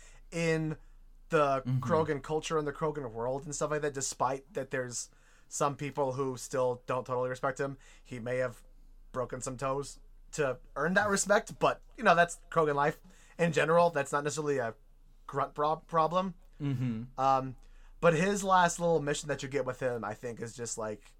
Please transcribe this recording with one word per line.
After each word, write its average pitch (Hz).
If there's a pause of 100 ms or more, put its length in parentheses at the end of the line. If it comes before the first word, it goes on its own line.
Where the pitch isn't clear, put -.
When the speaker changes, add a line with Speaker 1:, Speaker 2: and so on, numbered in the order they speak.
(320)
Speaker 1:
in 160 (520)
the 139
Speaker 2:
Mm-hmm. 131
Speaker 1:
Krogan 151
culture 160
and 151
the 143
Krogan 147
world 127
and 151
stuff 151
like 151
that, 147
despite 135
that 135
there's 123 (380)
some 143
people 143
who 131
still 127
don't 127
totally 127
respect 131
him. 139 (260)
He 123
may 123
have 127 (540)
broken 127
some 131
toes 135 (340)
to 135 (180)
earn 160
that 208
respect, 196
but, 139 (160)
you 262
know, 190
that's 170 (120)
Krogan 151
life 147 (400)
in 170
general. 165
That's 139
not 147
necessarily 147
a 117 (540)
Grunt 139
prob-, 151
problem. 170 (280)
Speaker 2:
Mm-hmm. 131 (140)
Speaker 1:
Um, 131 (460)
but 170
his 190
last 180
little 170
mission 147
that 139
you 135
get 131
with 127
him, 123
I 104
think, 117
is 113
just, 117
like, 107